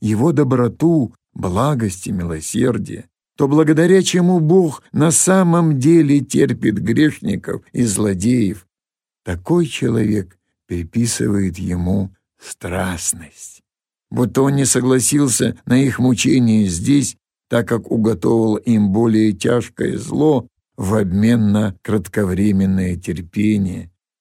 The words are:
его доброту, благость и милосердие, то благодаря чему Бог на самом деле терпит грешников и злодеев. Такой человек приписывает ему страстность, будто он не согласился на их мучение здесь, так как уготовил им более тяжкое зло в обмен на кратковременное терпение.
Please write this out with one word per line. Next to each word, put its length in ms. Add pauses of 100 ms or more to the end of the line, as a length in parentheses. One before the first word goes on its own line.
его 320
доброту, 800 (180)
благость 760
и 40
милосердие, 920 (320)
то 120
благодаря 540
чему 360
Бог 440 (100)
на 180
самом 680
деле 420
терпит 540
грешников 880 (100)
и 120
злодеев. 840 (580)
Такой 400
человек 720 (300)
приписывает 920
ему 520 (280)
страстность, 1200 (480)
будто 320
он 140
не 100
согласился 1000
на 180
их 160
мучение 680
здесь, 500 (320)
так 180
как 240
уготовил 680
им 360
более 400
тяжкое 640
зло 500 (300)
в 180
обмен 560
на 300
кратковременное 1160
терпение. 960 (300)